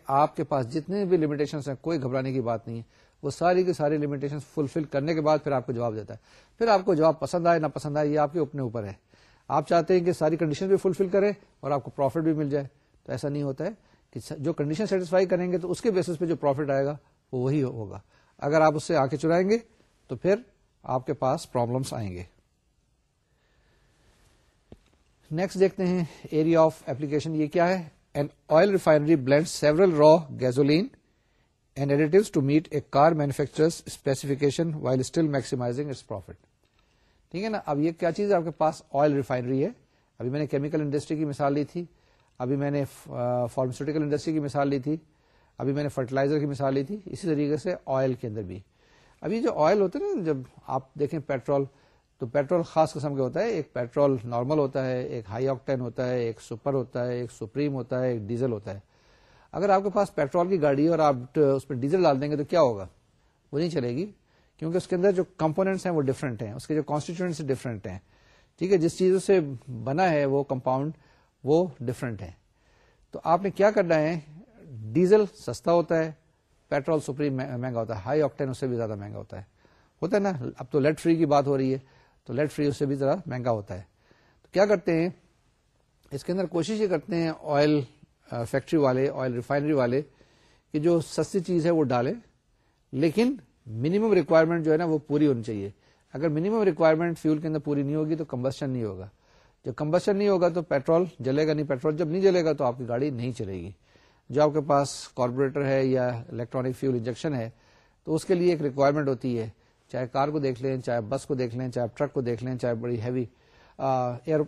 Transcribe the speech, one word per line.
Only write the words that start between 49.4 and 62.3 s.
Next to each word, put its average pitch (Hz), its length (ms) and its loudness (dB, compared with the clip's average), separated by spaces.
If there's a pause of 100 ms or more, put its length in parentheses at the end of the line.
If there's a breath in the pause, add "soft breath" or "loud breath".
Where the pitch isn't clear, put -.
جو 247 180 0
آئل 180 220 4
ہوتے 190 180 0
ہیں 403 160 -2
نا، 214 80 -4
جب 156 140 0 (300)
آپ 135 260 -6
دیکھیں 147 260 -4
پیٹرول، 139 440 -2 (540 soft breath)
تو 127 100 -8
پیٹرول 147 340 0
خاص 160 320 0
قسم 143 220 -4
کا 135 80 0
ہوتا 127 160 -2
ہے، 226 100 -2
ایک 165 240 -4
پیٹرول 131 500 2
نارمل 123 360 -2
ہوتا 135 260 -2
ہے، 127 180 -2
ایک 117 260 -8
ہائی 120 180 -4
آکٹین 131 340 -4
ہوتا 123 280 -4
ہے، 123 100 -2
ایک 113 220 -4
سپر 135 320 -6
ہوتا 123 340 -4
ہے، 123 60 -4
ایک 123 180 -6
سپریم 139 420 -4
ہوتا 127 300 -4
ہے، 127 80 0
ایک 117 100 -4
ڈیزل 120 300 -2
ہوتا 104 220 -6
ہے۔ 101 60 -12 (720 soft breath)
اگر 196 180 -2
آپ 196 140 4
کے 202 60 -2
پاس 202 260 0
پیٹرول 170 320 0
کی 190 140 0
گاڑی 143 220 4
ہے 165 60 4
اور 165 100 2
آپ 147 160 4 (160)
ٹ-، 139 240 4
اس 131 140 -6
میں 135 80 -4
ڈیزل 147 260 2
ڈال 139 180 4
دیں 147 100 -2